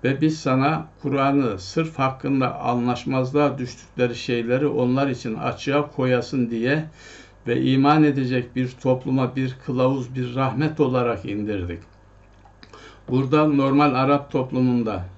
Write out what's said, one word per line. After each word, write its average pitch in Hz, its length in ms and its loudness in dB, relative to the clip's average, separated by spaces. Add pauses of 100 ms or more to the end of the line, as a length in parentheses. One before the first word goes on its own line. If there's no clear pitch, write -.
"Ve 135 160 0
biz 156 200 2
sana 143 480 0 (140)
Kur'an'ı 135 560 0
sırf 160 400 -4
hakkında 131 600 -2
anlaşmazlığa 127 960 0
düştükleri 123 560 -4
şeyleri 120 520 -2
onlar 135 420 2
için 123 260 -4
açığa 139 560 -2
koyasın 127 600 0
diye 127 340 0 (640)
ve 123 160 0
iman 139 420 4
edecek 131 520 0
bir 127 120 -2 (140)
topluma 127 540 0
bir 131 200 -4 (100)
kılavuz, 127 480 0
bir 123 200 -6
rahmet 135 460 -2
olarak 123 440 0
indirdik." 101 540 -4 (1300)
Burada 135 380 2
normal 139 480 4
Arap 139 380 0
toplumunda 123 720 0 (140)